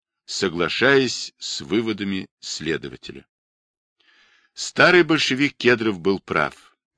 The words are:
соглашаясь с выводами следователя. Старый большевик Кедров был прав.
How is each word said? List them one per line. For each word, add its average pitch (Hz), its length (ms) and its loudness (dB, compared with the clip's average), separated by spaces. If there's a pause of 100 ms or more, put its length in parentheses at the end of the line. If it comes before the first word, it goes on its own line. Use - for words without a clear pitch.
(260)
соглашаясь 110 1120 0
с - 240 -10
выводами 98 680 -4 (140)
следователя. 69 840 -8 (1300)
Старый 175 500 4
большевик 143 520 0
Кедров 113 460 2
был 92 180 0
прав. - 560 -4 (220)